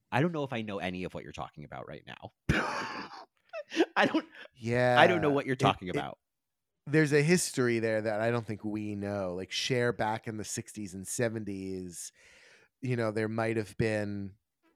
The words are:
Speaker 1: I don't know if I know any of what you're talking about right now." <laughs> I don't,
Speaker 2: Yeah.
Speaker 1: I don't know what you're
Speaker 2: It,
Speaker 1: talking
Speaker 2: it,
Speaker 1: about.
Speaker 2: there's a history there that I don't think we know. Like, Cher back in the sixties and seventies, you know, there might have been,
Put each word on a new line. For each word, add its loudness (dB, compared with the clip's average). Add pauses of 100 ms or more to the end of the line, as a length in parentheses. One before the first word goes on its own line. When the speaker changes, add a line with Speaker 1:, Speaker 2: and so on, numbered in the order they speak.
(120)
Speaker 1:
I 6
don't 2
know -2
if -6
I -2
know -6
any -4
of -6
what -10
you're -14
talking -12
about -12
right -12
now." -14 (160)
<laughs> -4
I 6
don't, 0 (300)
Speaker 2:
Yeah. 2
Speaker 1:
I 10
don't 2
know 4
what 0
you're 0
Speaker 2:
It, 4
Speaker 1:
talking -8
Speaker 2:
it, -2
Speaker 1:
about. -12 (680)
Speaker 2:
there's 4
a 6
history 2
there 2
that 0
I 2
don't 0
think -6
we -4
know. -2
Like, -8
Cher 0
back -2
in -6
the -6
sixties -8
and -10
seventies, -4 (720)
you 0
know, 0
there 0
might -2
have -4
been, -2 (400)